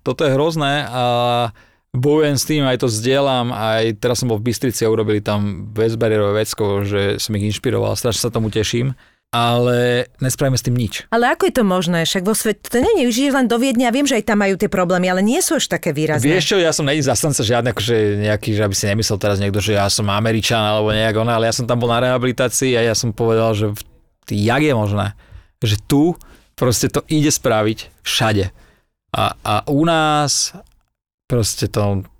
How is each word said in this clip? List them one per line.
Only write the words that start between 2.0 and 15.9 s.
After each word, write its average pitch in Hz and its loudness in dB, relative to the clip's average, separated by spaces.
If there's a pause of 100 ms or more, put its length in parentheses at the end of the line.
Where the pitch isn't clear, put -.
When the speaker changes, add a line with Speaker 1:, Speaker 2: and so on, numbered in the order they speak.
Speaker 1:
s 127 -2
tým, 151 0
aj 127 0
to 135 0
zdieľam, 123 0
aj 110 -2 (140)
teraz 123 -2
som 123 -2
bol 113 0
v 107 -4
Bystrici 120 -2
a 113 2
urobili 107 2
tam 104 -2 (260)
bezbariérové 110 0
vecko, - -6 (180)
že 101 -2
som 107 -4
ich 101 0
inšpiroval, 107 -2
strašne 107 -2
sa 120 -2
tomu 110 -2
teším, 120 -2 (360)
ale 120 2 (400)
nespravíme 131 0
s 123 0
tým 123 0
nič. - -4
Speaker 2:
Ale 233 0
ako 302 0
je 370 0
to 240 2
možné? 180 0
Však 190 -2
vo 202 0
svete, 214 -4
to - -4
nie 359 2
je, 247 0
že 285 2
len 262 2
do 233 0
Viedne, 247 2
ja 240 2
viem, 269 0
že 277 0
aj 214 0
tam 208 0
majú 196 2
tie 202 -2
problémy, 180 0
ale 185 0
nie 226 2
sú 339 0
až 196 -2
také 175 -4